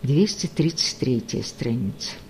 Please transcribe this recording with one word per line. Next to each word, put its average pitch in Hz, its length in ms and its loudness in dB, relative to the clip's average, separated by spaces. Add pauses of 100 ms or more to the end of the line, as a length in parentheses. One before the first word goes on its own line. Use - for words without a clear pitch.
Двести 160 440 4
тридцать - 520 0
третья 117 440 0
страница. - 680 -4 (180)